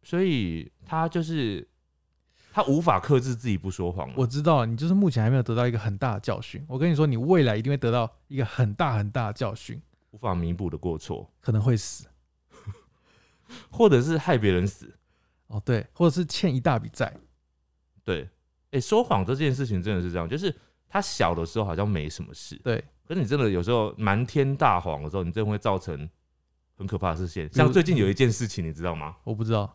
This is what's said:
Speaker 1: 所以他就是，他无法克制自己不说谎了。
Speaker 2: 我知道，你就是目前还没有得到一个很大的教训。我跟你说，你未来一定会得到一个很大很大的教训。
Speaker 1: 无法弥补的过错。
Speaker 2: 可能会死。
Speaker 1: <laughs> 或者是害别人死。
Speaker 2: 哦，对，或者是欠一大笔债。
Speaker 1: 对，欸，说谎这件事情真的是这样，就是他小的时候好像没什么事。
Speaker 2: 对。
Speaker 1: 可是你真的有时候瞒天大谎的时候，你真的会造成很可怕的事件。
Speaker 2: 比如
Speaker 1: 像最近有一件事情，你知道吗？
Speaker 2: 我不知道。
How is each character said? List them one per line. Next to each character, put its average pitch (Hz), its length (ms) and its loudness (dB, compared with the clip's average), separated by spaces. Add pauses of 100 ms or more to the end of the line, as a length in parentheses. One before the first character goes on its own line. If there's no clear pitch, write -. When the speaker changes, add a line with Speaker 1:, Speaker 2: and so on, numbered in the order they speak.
Speaker 1:
所 180 180 0
以 101 480 0 (160)
他 160 220 -2
就 170 120 -2
是， 147 460 -4 (840)
他 214 140 0
无 139 140 2
法 143 200 4
克 139 180 4
制 123 160 -2
自 117 140 -6
己 98 100 2
不 95 100 -6
说 90 220 -4
谎 87 160 -6
了。 65 100 -14
Speaker 2:
我 131 80 2
知 127 160 -2
道， 147 240 4
你 113 120 -2
就 139 100 -4
是 180 80 4
目 196 160 4
前 117 100 0
还 110 80 4
没 127 60 4
有 131 80 4
得 113 140 0
到 120 100 2
一 123 60 2
个 113 60 0
很 101 200 -2
大 113 160 -2
的 101 60 -8
教 104 200 -4
训。 - 280 -12
我 127 100 -6
跟 156 100 2
你 170 60 4
说， 147 100 4
你 139 120 2
未 156 260 6
来 113 140 4
一 110 60 -2
定 135 100 0
会 143 40 0
得 120 140 0
到 117 180 2 (200)
一 139 80 -10
个 127 80 0
很 107 300 0
大 127 220 0
很 104 140 0
大 117 160 -2
的 104 60 -6
教 104 220 -4
训。 120 260 -14 (320)
Speaker 1:
无 104 60 -20
法 98 180 -2
弥 85 160 -2
补 85 180 -4
的 78 80 -8
过 82 180 -4
错。 - 320 -10 (120)
Speaker 2:
可 - 100 -4
能 110 100 4
会 117 160 2
死。 - 300 -6 (880)
Speaker 1:
<laughs> - 760 -20
或 226 180 6
者 131 120 8
是 160 160 0
害 151 220 2
别 104 140 4
人 90 120 2
死。 - 300 -8 (540)
Speaker 2:
哦， 107 160 -8
对， 117 280 0
或 175 140 2
者 151 80 4
是 180 100 0
欠 151 300 0
一 131 60 2
大 123 180 2
笔 107 140 -6
债。 - 200 -4 (920)
Speaker 1:
对， 90 240 -4 (420)
欸， 139 100 -2
说 214 220 2
谎 120 220 0
这 110 100 -2
件 139 180 0
事 131 140 -2
情 98 160 -2
真 101 140 -2
的 90 40 0
是 87 120 -4
这 87 60 -2
样， 85 100 -4
就 131 100 -4
是 180 160 -2 (320)
他 - 140 -2
小 87 340 0
的 82 100 -2
时 - 140 -6
候 107 60 0
好 87 100 -4
像 101 140 -2
没 78 220 -2
什 - 120 -12
么 - 120 -14
事。 - 280 -16
Speaker 2:
对。 117 220 -2 (200)
Speaker 1:
可 160 100 -8
是 185 80 0
你 117 40 0
真 139 140 0
的 120 100 2
有 87 120 2
时 92 80 -2
候 113 260 0
瞒 104 300 0
天 139 280 0
大 120 240 2
谎 78 240 -4
的 76 80 -6
时 95 60 -6
候， 95 80 -2
你 85 80 -4
真 110 100 -2
的 107 80 0
会 104 60 0
造 101 220 0
成 76 280 -8 (680)
很 98 100 -10
可 95 120 -4
怕 90 140 0
的 80 40 -4
事 90 100 -4
件。 80 220 -6
Speaker 2:
比 - 60 -16
如 - 100 4
Speaker 1:
像 127 80 4
最 180 100 6
近 160 140 2
有 104 100 4
一 98 60 2
件 123 180 4
事 113 160 -4
情， 98 160 -6
你 80 80 -4
知 78 120 -10
道 87 120 -2
吗？ 78 300 -10
Speaker 2:
我 113 100 -6
不 107 80 -6
知 110 80 -4
道。 107 120 2 (120)